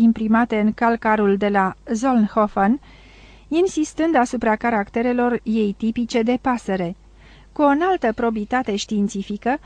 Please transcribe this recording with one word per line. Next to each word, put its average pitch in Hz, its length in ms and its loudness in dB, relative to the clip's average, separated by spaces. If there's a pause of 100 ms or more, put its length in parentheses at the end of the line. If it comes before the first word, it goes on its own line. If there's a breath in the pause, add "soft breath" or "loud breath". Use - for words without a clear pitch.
imprimate 226 580 2
în 214 120 2
calcarul 214 640 0
de 202 120 0
la 196 260 0 (180)
Solnhofen, 220 880 0 (680 soft breath)
insistând 320 680 0
asupra 233 400 0
caracterelor 240 840 -2
ei 214 360 -2
tipice 226 440 -2
de 247 180 0
pasăre. 190 560 -4 (560 soft breath)
Cu 302 100 -2
o 294 40 6
înaltă 302 460 2
probitate 226 640 -2
științifică, 208 880 -4